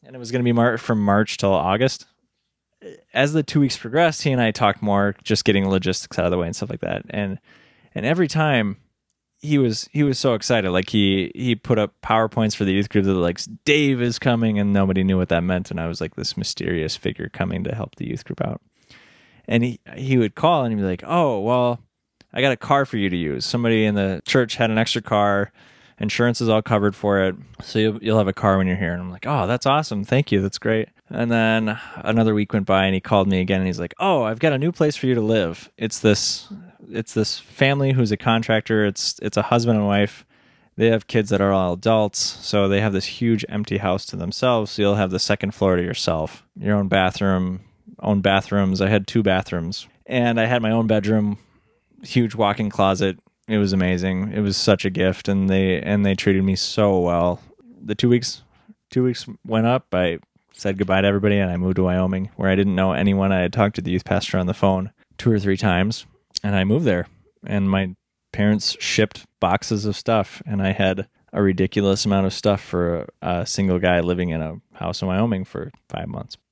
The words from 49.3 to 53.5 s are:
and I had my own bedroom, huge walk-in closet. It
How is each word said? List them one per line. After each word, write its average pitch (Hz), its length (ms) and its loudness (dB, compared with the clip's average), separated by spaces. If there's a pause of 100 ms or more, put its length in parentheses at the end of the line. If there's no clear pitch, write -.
and 120 340 0
I 113 60 2
had 120 160 0
my 110 100 -2
own 113 160 0
bedroom, 104 520 0 (640)
huge 113 320 -2
walk-in 107 340 0
closet. 95 500 0 (300)
It 110 80 0